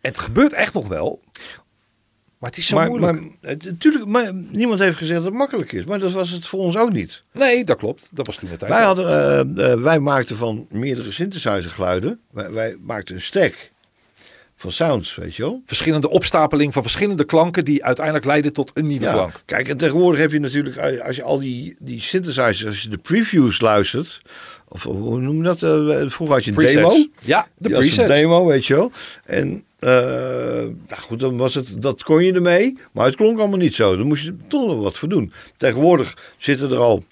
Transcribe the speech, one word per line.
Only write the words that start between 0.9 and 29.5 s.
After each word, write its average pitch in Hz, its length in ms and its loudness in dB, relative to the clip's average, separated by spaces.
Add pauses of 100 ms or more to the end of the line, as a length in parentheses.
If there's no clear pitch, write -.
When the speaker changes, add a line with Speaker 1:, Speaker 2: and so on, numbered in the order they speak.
Speaker 1:
maar 117 120 -10
het - 80 -12
is - 80 0
zo 208 100 2
Speaker 2:
Maar, 165 120 4
Speaker 1:
moeilijk. 175 320 0
Speaker 2:
maar, 156 300 -16
eh, 143 140 -4
natuurlijk, 214 420 0
maar 208 280 0
niemand 190 460 -2
heeft 180 160 2
gezegd 165 200 -2
dat 170 120 -2
het 196 60 -6
makkelijk 254 380 -4
is, 92 120 -6
maar 196 140 -6
dat 190 140 -2
was 185 180 -4
het 175 180 -10
voor 190 120 -6
ons 180 160 0
ook 226 160 2
niet. 107 300 -6 (100)
Speaker 1:
Nee, 247 320 2
dat 120 140 2
klopt. - 340 -8
Dat 139 140 -8
was 98 100 -8
toen 95 140 -14
de 82 60 -10
tijd - 140 -8
Speaker 2:
Wij 214 100 4
Speaker 1:
ook. 220 60 6
Speaker 2:
hadden, 151 720 2
eh, 131 140 4
eh, 117 80 2
wij 156 180 2
maakten 139 380 0
van 113 340 -6
meerdere 117 400 -6
synthesizer 113 600 -4
geluiden. 92 500 -2 (100)
Wij, 101 220 -12
wij 110 280 -6
maakten 104 340 -10
een 92 60 -12
stack - 500 -2 (840)
van 90 160 -10
sounds, 135 420 -2
weet 85 220 -12
je 107 60 -8
wel. 240 240 -8
Speaker 1:
Verschillende 156 440 0
opstapeling 151 640 2
van 139 100 0
verschillende 190 420 0
klanken 165 400 2
die 143 200 0
uiteindelijk 147 400 -2
leiden 147 280 2
tot 143 220 -4
een 156 120 -2
nieuwe 139 180 -2
Speaker 2:
Ja. - 80 0
Speaker 1:
klank. 92 320 -2
Speaker 2:
Kijk, 131 240 -4
en 143 80 -4
tegenwoordig 156 440 2
heb 156 120 2
je 151 80 0
natuurlijk, 135 360 -4
eh, 131 300 -4
als 131 100 -6
je 131 60 -10
al 143 160 0
die, 135 420 -8
die 123 200 -12
synthesizers, 123 680 -2
als 101 160 -6
je 110 60 -10
de 104 100 -8
previews 170 640 2
luistert, 110 600 0 (480)
of - 140 -16
hoe 110 380 -4
noem 139 160 -2
je 160 60 -2
dat? 170 200 -2
Eh, 151 480 2
vroeger 151 260 0
had 117 80 2
je 120 60 -4
een 104 60 -2
Speaker 1:
Presets. 156 380 6
Speaker 2:
demo. 302 120 6 (140)
Speaker 1:
Ja, 170 260 0 (120)
de - 100 -4
Speaker 2:
Je - 60 0
had 131 100 4
zo'n 165 100 4
Speaker 1:
presets. 151 260 6
Speaker 2:
demo, 170 260 6
weet 139 200 4
je 143 80 4
wel. 202 160 2 (340)
En, 139 380 -4 (160)